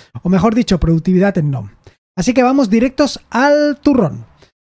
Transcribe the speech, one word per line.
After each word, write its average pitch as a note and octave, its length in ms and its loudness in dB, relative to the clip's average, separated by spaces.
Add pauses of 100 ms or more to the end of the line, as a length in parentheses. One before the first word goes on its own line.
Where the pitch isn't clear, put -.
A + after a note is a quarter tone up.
(220)
o F3 60 -4
mejor G3 260 2
dicho, G#3+ 240 0
productividad F3+ 600 0
en D3+ 120 0
nom. A2+ 200 -8 (460)
Así F#3 180 -2
que B3 100 2
vamos B3+ 260 0
directos B3+ 500 0 (100)
al D4 520 0
turrón. D#3 440 0 (480)